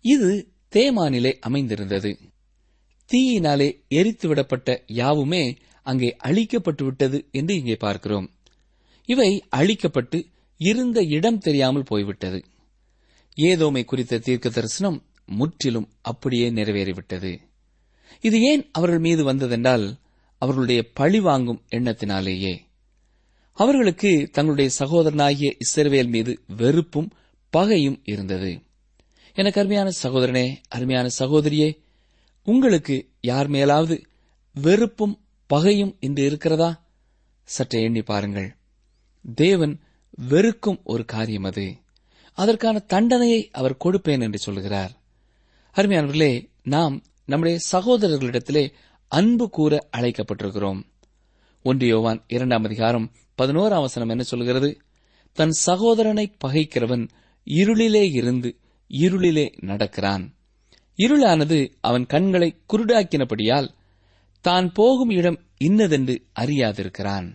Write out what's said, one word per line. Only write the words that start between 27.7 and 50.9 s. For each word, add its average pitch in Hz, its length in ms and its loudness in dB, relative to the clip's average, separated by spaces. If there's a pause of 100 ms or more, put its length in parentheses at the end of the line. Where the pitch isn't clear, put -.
இருந்தது. 95 480 -6 (840)
எனக்கு 196 240 0
அருமையான 202 320 0
சகோதரனே, 127 540 0 (220)
அருமையான 127 400 -2 (120)
சகோதரியே, 151 500 2 (760)
உங்களுக்கு 208 480 2 (260)
யார் 131 280 -2
மேலாவது 143 460 2 (600)
வெறுப்பும் 208 600 2 (340)
பகையும் 196 500 2
இன்று 139 260 -2
இருக்கிறதா? 160 460 0 (800)
சற்றே 123 340 -4
எண்ணி 113 180 0
பாருங்கள். 101 480 -6 (840)
தேவன் 156 400 2 (480)
வெறுக்கும் 185 600 0
ஒரு 113 220 -4
காரியம் 110 380 -6
அது. 95 240 -6 (680)
அதற்கான 220 420 0
தண்டனையை 233 600 2 (100)
அவர் 131 320 -2
கொடுப்பேன் 160 400 0
என்று 104 140 -4
சொல்கிறார். 98 560 -6 (840)
அருமையானவர்களே, 156 580 2 (300)
நாம் 143 320 0 (300)
நம்முடைய 165 320 0 (140)
சகோதரர்களிடத்திலே 151 920 0 (460)
அன்பு 226 380 4
கூற 151 240 2 (180)
அழைக்கப்பட்டிருக்கிறோம். 101 920 -4 (840)